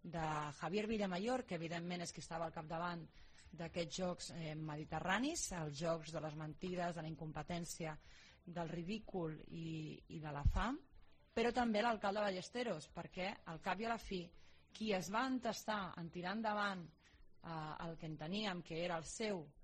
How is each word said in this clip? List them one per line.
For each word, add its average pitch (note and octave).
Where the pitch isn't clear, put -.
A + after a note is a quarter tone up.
de E3+
Javier G3
Villamayor, G#3
que F#3
evidentment E3+
és E3+
qui -
estava E3
al D#3+
capdavant E3
d'aquests E3
Jocs, F3+
eh, D#3+
mediterranis, D#3
els D3+
Jocs D#3+
de D#3+
les D3+
mentides, F3
de E3
la D#3
incompetència, D#3+
del E3+
ridícul E3+
i, D#3+
i E3
de D3+
la C#3+
fam, G3
però A#3
també A3+
l'alcalde G#3+
Ballesteros, G3+
perquè, F3+
al D#3+
cap F#3
i A3+
a A#3
la A3+
fi, F3+
qui G#3+
es F3+
va A3
entestar A3
en E3+
tirar F3+
endavant, G#3
eh, -
el E3
que D#3+
enteníem F3
que E3
era F3
el D3+
seu G3+